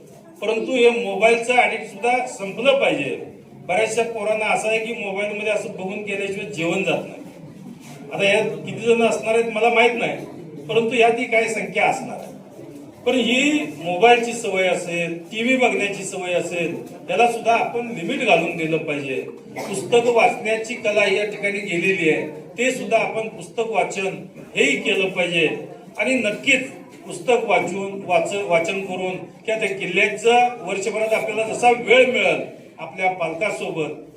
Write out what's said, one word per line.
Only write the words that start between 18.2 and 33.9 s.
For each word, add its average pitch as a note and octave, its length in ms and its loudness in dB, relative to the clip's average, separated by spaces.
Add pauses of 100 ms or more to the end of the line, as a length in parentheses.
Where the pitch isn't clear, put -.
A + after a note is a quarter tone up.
घालून E3+ 300 4
दिलं D#3+ 200 -2
पाहिजे. C#3+ 380 -4 (420)
पुस्तक A#3 500 2
वाचण्याची A3 680 2
कला G#3 300 2
या G3 200 2
ठिकाणी G3+ 340 -4
गेलेली F3 520 0
आहे, C#3 180 0 (300)
ते B3+ 120 2
सुद्धा G#3 280 0
आपण G#3+ 300 -2
पुस्तक - 380 -8
वाचन G3 400 -2 (500)
हेही A#3+ 240 2
केलं F#3+ 280 0
पाहिजे. E3+ 680 -2 (240)
आणि B3 160 0
नक्कीच B3+ 560 0 (360)
पुस्तक A3+ 380 0
वाचून, G3 600 -2
वाच-, F3 380 0
वाचन F#3+ 420 0
करून F#3 320 -6
किंवा - 500 -6
त्या F#3+ 120 -4
किल्ल्याचं G#3 680 4 (120)
वर्षभरात G#3+ 540 -2
आपल्याला G#3+ 400 -2
जसा A#3+ 160 4
वेळ A#3 360 6
मिळेल, F#3+ 340 2 (380)
आपल्या F#3 320 -2
पालकासोबत E3 800 -4 (260)